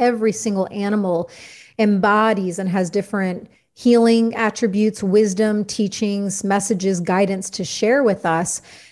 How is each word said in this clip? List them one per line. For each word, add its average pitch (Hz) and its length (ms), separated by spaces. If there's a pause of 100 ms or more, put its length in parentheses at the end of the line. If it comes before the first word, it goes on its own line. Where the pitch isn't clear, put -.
every 226 320
single 196 400
animal 202 580 (480)
embodies 208 800
and 190 100
has 180 220
different 190 560 (280)
healing 233 600
attributes, 214 720
wisdom, 208 600
teachings, 202 800
messages, 196 560
guidance 190 520
to - 120
share 247 400
with 202 240
us. 165 340 (320)